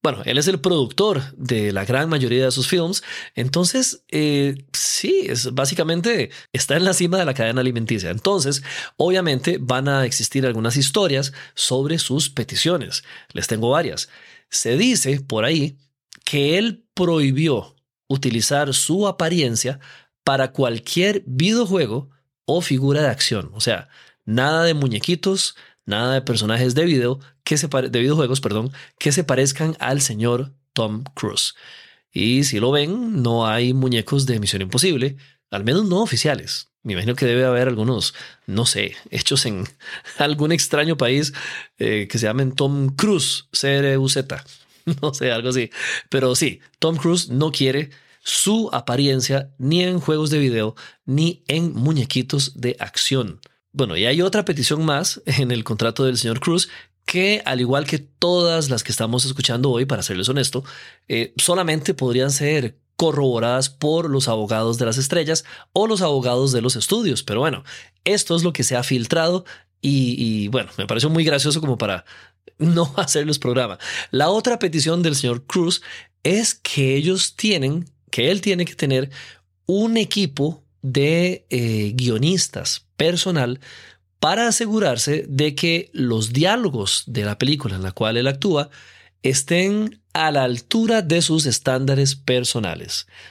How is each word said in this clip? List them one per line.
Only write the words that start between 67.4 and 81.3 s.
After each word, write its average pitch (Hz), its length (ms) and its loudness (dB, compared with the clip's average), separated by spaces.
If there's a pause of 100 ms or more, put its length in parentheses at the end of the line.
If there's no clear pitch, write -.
bueno, 135 240 -2 (400)
esto 185 320 0
es 165 80 2
lo 175 80 2
que 131 100 -4
se 127 140 0
ha 123 80 0
filtrado 165 600 0 (360)
y, 135 380 2
y, 110 300 0
bueno, 110 300 -2
me - 80 -4
pareció 117 240 0
muy 165 140 2
gracioso 147 360 2
como 139 160 0
para 101 280 -2 (540)
no 165 360 2
<laughs> - 20 -2
hacerles 151 440 0
programa. 120 400 0 (320)
La 143 180 2
otra 226 300 0
petición 160 420 0
del 151 140 2
señor 127 300 -2
Cruise 175 360 0 (400)
es 202 320 0
que 135 400 0
ellos 180 400 0
tienen, 170 560 0 (220)
que 123 180 2
él 196 100 0
tiene 180 240 0
que - 120 -10
tener 135 340 0 (560)
un 220 300 2
equipo 165 680 0 (160)
de, 156 680 2